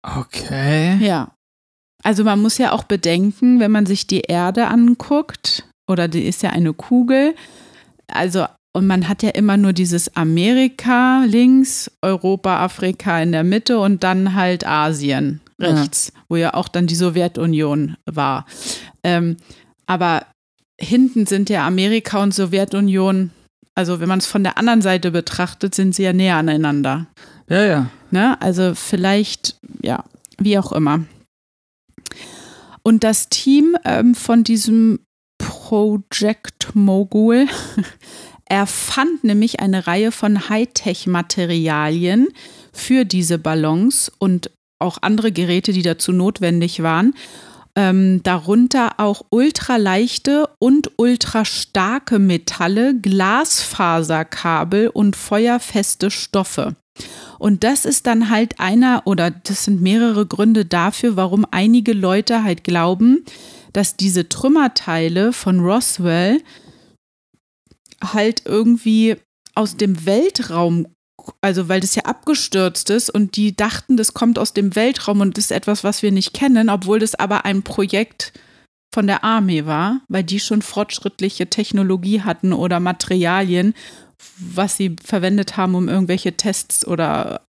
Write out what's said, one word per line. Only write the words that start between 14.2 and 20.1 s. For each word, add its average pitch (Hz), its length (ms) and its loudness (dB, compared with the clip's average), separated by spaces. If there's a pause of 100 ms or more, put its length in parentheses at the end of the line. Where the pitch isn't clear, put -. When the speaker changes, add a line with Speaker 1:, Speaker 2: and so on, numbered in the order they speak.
Speaker 2:
halt 180 320 0
Asien 143 760 -2 (200)
Speaker 1:
Ja. 175 140 0
Speaker 2:
rechts, 147 380 -2 (160)
wo 170 80 -2
ja 165 180 0
auch 175 140 -4
dann 175 180 -2
die 165 80 -2
Sowjetunion 165 1000 -2 (100)
war. 139 400 -4 (580)
Ähm, 170 320 0 (500)
aber 175 380 0 (560)